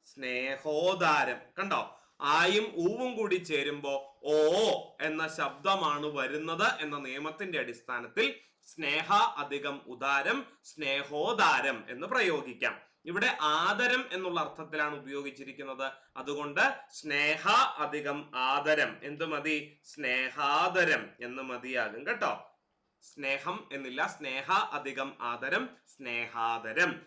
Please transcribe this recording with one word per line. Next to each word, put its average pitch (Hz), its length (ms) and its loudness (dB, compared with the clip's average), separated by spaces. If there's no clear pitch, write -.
സ്നേഹോദാരം. 139 1300 2
കണ്ടോ, 160 400 -2
ആയും 175 540 4
ഊവും 220 400 0
കൂടി 202 200 2
ചേരുമ്പോ 143 880 -2
ഓ 151 120 4
എന്ന 156 340 -2
ശബ്ദമാണ് 147 720 0
വരുന്നത് 151 640 0
എന്ന 147 180 -4
നിയമത്തിന്റെ 151 640 -6
അടിസ്ഥാനത്തിൽ 123 760 -2
സ്നേഹ 160 500 -2
അധികം 143 720 0
ഉദാരം, 139 600 0
സ്നേഹോദാരം 143 1300 2
എന്ന് 131 180 -8
പ്രയോഗിക്കാം. 147 760 0
ഇവിടെ 202 360 0
ആദരം 202 720 2
എന്നുള്ള 180 280 -2
അർത്ഥത്തിലാണ് 151 560 -2
ഉപയോഗിച്ചിരിക്കുന്നത്. 135 960 -6
അതുകൊണ്ട് 147 580 0
സ്നേഹ 151 560 0
അധികം 147 580 -4
ആദരം 139 680 2
എന്ത് 147 220 -4
മതി? 151 580 -2
സ്നേഹാദരം 143 1300 2
എന്ന് 127 220 -8
മതിയാകും 123 640 -4
കേട്ടോ. 214 380 -2
സ്നേഹം 139 680 -6
എന്നില്ല, 139 460 -4
സ്നേഹ 135 340 -4
അധികം 135 680 -2
ആദരം, 131 480 -2
സ്നേഹാദരം. 117 1200 -2